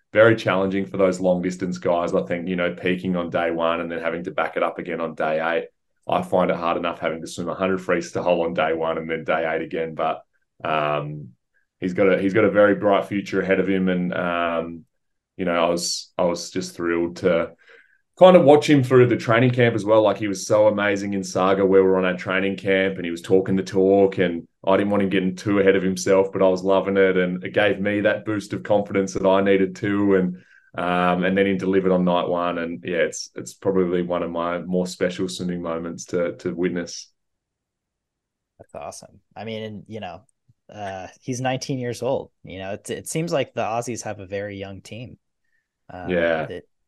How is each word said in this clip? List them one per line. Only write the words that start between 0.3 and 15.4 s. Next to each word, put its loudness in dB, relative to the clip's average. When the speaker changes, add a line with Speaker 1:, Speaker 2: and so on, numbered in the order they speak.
Speaker 1:
challenging 0
for -10
those 2
long 2
distance -4
guys. 0
I 0
think, -6
you -2
know, -2
peaking -2
on -4
day -2
one 0
and -8
then -6
having -4
to -8
back -4
it -2
up -2
again -8
on -6
day -2
eight, -2
I 0
find 0
it -2
hard -2
enough -4
having -4
to -12
swim -8
a -6
hundred -2
freestyle 0
on -4
day 0
one -2
and -8
then -4
day -2
eight -2
again. -6
But, -4
um, -4
he's -4
got 2
a, 2
he's 0
got 4
a 2
very 6
bright 2
future -4
ahead 2
of 0
him. 2
And, 0
um, -4
you -6